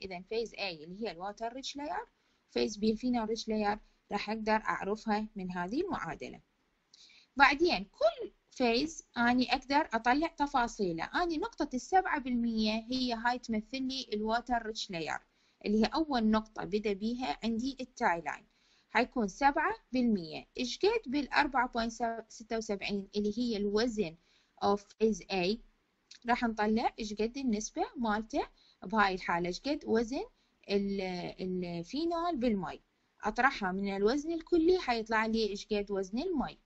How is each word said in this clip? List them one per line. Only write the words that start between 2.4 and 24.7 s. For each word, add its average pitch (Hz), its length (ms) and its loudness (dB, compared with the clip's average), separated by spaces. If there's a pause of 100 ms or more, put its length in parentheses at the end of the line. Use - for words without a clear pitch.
فيز 240 260 -2
B 202 60 -4
الفينول 220 460 0
ريتش 226 180 -4
لاير، 214 320 0 (320)
راح 202 180 -4
أقدر 220 220 -2
أعرفها 214 840 0
من 185 160 -6
هذه 180 300 -2
المعادلة. 165 600 -6 (920)
بعدين 277 480 6
كل 554 480 0 (200)
فيز 254 560 0 (100)
أني 247 360 4
أقدر 277 400 0
أطلع 247 340 2
تفاصيله. 226 760 0
أني 339 340 -2
نقطة 339 360 -4
السبعة 370 460 2
بالمية 226 720 0
هي 254 220 -2
هاي 240 260 0
تمثل 226 420 -4
لي 262 320 -6
الواتر 226 520 0
ريتش 214 260 -8
لاير، 156 280 -4 (460)
اللي 214 160 4
هي 214 40 6
أول 262 460 2
نقطة 214 320 0
بدأ 208 300 -2
بيها 233 500 -4
عندي 233 380 -2
التاي 190 400 0
لاين، 143 240 -8 (440)
حيكون 233 380 0
سبعة 302 480 2 (160)
بالمية. 208 540 0 (120)
إيش 247 220 -6
قد 427 320 2
بالأربعة 269 560 2
بوينت 226 640 -4
ستة 226 280 -6
وسبعين 202 580 -4
اللي 208 240 0
هي 233 180 0
الوزن 208 580 0 (500)
of 202 140 4